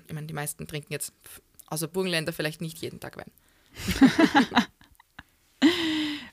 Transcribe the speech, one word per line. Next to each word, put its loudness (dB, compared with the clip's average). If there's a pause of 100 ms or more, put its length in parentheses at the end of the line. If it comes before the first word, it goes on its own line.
Ich -12
meine, -8
die -12
meisten -8
trinken -10
jetzt, -8 (540)
außer -6
Burgenländer, -2
vielleicht -6
nicht -10
jeden -10
Tag -14
Wein. -16 (440)
<laughs> 4 (1700)